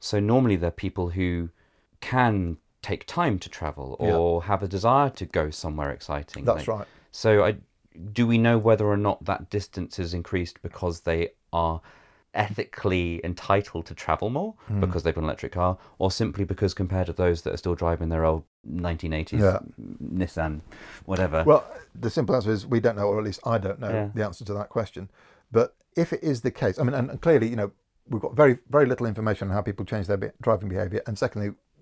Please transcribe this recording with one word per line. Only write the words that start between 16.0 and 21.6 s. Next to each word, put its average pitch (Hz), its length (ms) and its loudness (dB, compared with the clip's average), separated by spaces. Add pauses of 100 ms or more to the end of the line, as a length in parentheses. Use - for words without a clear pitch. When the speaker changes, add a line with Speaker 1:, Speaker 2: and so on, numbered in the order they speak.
Speaker 1:
simply 101 320 -2
because 92 300 0
compared 92 340 -2
to 85 60 -4
those 87 300 2
that - 100 -4
are - 40 -4
still 87 180 -2
driving 82 340 -2
their 80 160 2
old 80 180 2 (220)
nineteen 85 480 -4
eighties 80 280 -2
Speaker 2:
Yeah. 98 180 4 (540)
Speaker 1:
Nissan, 82 460 -2 (460)
whatever? 90 400 0
Speaker 2:
Well, - 180 8 (340)